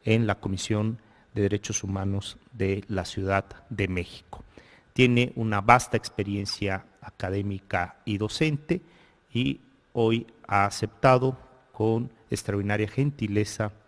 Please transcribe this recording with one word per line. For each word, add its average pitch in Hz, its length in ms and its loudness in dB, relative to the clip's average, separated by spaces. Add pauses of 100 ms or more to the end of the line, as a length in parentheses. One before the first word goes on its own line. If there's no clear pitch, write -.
en 113 220 4
la 104 140 0
Comisión 107 580 -2 (380)
de 101 80 2
Derechos 101 400 -2
Humanos 98 560 -4 (140)
de 98 340 -2
la 95 180 -4
Ciudad 98 400 -2 (240)
de 101 180 -2
México. - 560 -8 (500)
Tiene 123 420 4
una 110 260 -2
vasta 120 340 4
experiencia 101 920 -4 (160)
académica 95 1000 -6
y 104 140 -2
docente 151 640 -2 (520)
y 131 280 -2 (320)
hoy 117 340 2 (200)
ha 101 180 4
aceptado 127 720 2 (340)
con 113 400 0 (180)
extraordinaria 101 580 -2
gentileza 107 840 -2 (160)